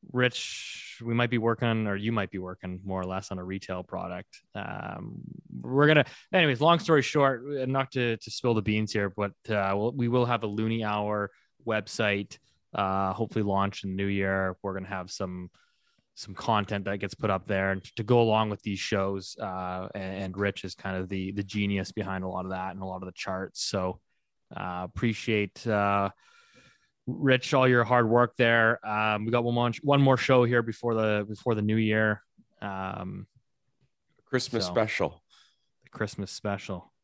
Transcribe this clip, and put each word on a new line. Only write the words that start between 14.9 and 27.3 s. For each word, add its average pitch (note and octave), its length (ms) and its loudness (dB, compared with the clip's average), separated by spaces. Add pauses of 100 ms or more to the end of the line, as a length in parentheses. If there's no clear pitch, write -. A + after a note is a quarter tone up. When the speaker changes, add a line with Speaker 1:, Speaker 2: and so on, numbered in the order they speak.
Speaker 1:
some, F2+ 400 -8 (640)
some - 180 -14
content G#2 520 0
that G2+ 120 -2
gets F#2+ 160 -6
put - 160 -4
up F#2+ 160 -2
there G2 260 0
and F#2+ 120 -4 (120)
to A2+ 80 -6
go A#2+ 180 6
along A2 280 2
with G#2 140 -6
these G2 160 -4
shows. G2 600 -2
Uh, F#2 540 -6
and, F#2+ 300 -6
and F#2 140 -8
Rich G2+ 260 -2
is F#2 100 -8
kind F#2+ 240 -6
of F#2 120 -4
the, F#2+ 220 -4
the G2+ 120 -4
genius G2+ 480 -2
behind F#2+ 320 -4
a F#2+ 40 -4
lot F#2 180 -6
of F#2+ 60 -6
that F#2 200 -6
and G2 100 -12
a F#2+ 40 -8
lot F#2 180 -8
of - 20 -10
the F#2 80 -12
charts. - 480 -8
So, F#2 380 -2 (580)
uh, F2+ 260 -6
appreciate, G#2 840 -2
uh, G2+ 420 2 (1000)
Rich, C3 480 2